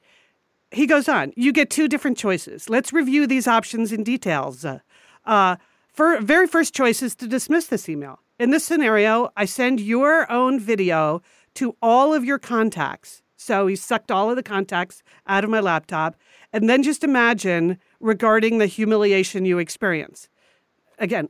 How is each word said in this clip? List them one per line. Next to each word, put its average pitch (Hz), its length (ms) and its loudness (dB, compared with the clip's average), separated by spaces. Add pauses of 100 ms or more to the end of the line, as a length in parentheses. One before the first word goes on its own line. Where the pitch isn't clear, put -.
(720)
He 277 160 0
goes 285 220 2
on, 165 260 0
"You 254 160 0
get 285 180 2
two 302 180 0
different 269 300 -2
choices. - 520 -4
Let's 247 240 -2
review 285 340 2
these 254 200 0
options 226 440 0
in 220 120 -4
details. 147 600 -4 (600)
Uh, 190 300 2 (380)
fir-, 311 280 2
very 320 260 4
first 330 260 0
choice 254 300 0
is 240 120 -6
to 247 120 -12
dismiss 269 400 -2
this - 220 -6
email. 143 300 -10 (200)
In 240 120 2
this 302 120 2
scenario, 226 720 2
I 208 80 -2
send 254 340 -2
your 262 520 2
own 254 280 0
video 175 600 0 (340)
to 247 260 -4
all 254 320 4
of 294 100 0
your 269 160 -2
contacts." 190 800 -4 (160)
So 196 300 -2
he 196 80 -2
sucked 240 360 -4
all 202 180 0
of 240 60 -2
the 254 80 -4
contacts 190 600 -6 (240)
out 196 160 0
of 214 60 -2
my 220 100 0
laptop. 165 560 -2 (380)
"And 220 160 2
then 262 140 4
just 294 200 -2
imagine 202 720 0 (220)
regarding 220 580 2
the 214 100 2
humiliation 202 800 0
you 180 140 0
experience." - 680 -6 (720)
Again, 190 300 -4